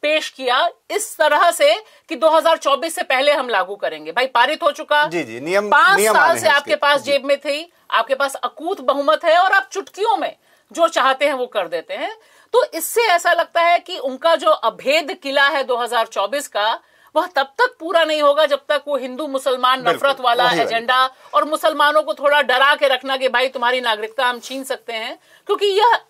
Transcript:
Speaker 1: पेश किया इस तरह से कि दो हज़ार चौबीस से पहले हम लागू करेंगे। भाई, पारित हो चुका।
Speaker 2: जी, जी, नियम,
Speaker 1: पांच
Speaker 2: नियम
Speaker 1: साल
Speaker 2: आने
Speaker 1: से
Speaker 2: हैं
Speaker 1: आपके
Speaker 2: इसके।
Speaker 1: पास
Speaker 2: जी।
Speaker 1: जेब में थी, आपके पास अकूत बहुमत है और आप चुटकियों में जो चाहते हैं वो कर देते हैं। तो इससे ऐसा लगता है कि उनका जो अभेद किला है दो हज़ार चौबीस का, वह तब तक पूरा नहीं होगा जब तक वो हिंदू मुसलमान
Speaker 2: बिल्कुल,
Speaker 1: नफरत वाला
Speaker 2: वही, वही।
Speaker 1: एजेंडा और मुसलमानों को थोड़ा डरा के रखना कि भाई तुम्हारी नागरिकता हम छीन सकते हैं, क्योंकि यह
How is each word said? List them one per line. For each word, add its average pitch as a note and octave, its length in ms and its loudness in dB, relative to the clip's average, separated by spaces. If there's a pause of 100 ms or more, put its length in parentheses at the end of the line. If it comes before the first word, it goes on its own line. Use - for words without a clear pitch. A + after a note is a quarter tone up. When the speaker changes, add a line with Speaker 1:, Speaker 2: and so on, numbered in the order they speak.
Speaker 1:
पेश D4+ 280 -2
किया C4 380 0 (220)
इस - 280 -6
तरह D#4 320 4
से D#4+ 240 2 (340)
कि E4 80 -8
दो D#4 120 2
हज़ार D#4+ 280 4
चौबीस C#4+ 380 -2
से F4+ 80 -6
पहले C#4+ 300 2
हम C#4 160 0
लागू G3 280 -2
करेंगे। D#3 360 -6
भाई, B3+ 140 0
पारित C4 360 0
हो D#4 80 2
चुका। D4 360 -2
Speaker 2:
जी, F3 160 -4
जी, A#2 180 -10
नियम, G3 280 -2
Speaker 1:
पांच E4 280 6
Speaker 2:
नियम G#4 180 2
Speaker 1:
साल F4 160 4
Speaker 2:
आने E4+ 100 0
Speaker 1:
से E4 80 0
Speaker 2:
हैं C#4+ 60 4
Speaker 1:
आपके C#4+ 160 0
Speaker 2:
इसके। D4 80 0
Speaker 1:
पास C#4+ 220 2
Speaker 2:
जी। C#4 120 -4
Speaker 1:
जेब C4+ 120 -2
में C#4+ 160 0
थी, D4 320 -6 (180)
आपके A#3 240 0
पास C4+ 200 -4
अकूत D#4+ 460 -8
बहुमत C#4+ 440 0
है E4 140 4
और F#4+ 140 2
आप F#4+ 200 0
चुटकियों G4+ 440 -4
में C#4 200 -6 (360)
जो E4 160 0
चाहते C4+ 360 0
हैं C#4+ 80 2
वो B3 140 -4
कर G3+ 220 -6
देते E3+ 260 -8
हैं। F4 220 -8 (360)
तो B4 120 4
इससे E4 360 -4
ऐसा F4+ 320 2
लगता E4+ 280 0
है F4 180 2
कि F4 200 -8
उनका C4+ 380 0
जो D#4 140 2
अभेद D4 720 -2
किला C#4 260 2
है C#4+ 160 0
दो A#3+ 120 -2
हज़ार A#3 300 -2
चौबीस A3+ 420 -4
का, A3+ 320 -4 (360)
वह E4 100 0
तब C4+ 200 -2 (120)
तक B4 220 0
पूरा E4 240 2
नहीं D4+ 180 -2
होगा D4 240 4
जब C#4 220 0
तक D4 200 0
वो D4 80 -2
हिंदू B3+ 300 -8
मुसलमान C4 560 -2
Speaker 2:
बिल्कुल, A#3+ 280 0
Speaker 1:
नफरत C4+ 140 -4
वाला A#3+ 200 2
Speaker 2:
वही, B3 120 2
वही। A3+ 100 0
Speaker 1:
एजेंडा B3+ 440 0 (240)
और D4 100 2
मुसलमानों D4+ 580 2
को D4+ 120 -6
थोड़ा C#4+ 280 2
डरा C4 320 2
के D4 140 0
रखना C4+ 280 -2
कि C4 120 -2
भाई B3 200 0
तुम्हारी B3+ 320 -2
नागरिकता A3 460 -4
हम B3 140 -4
छीन C4 240 -12
सकते - 280 -10
हैं, A#3 260 -10 (280)
क्योंकि G4+ 200 -2
यह G#4 320 4 (120)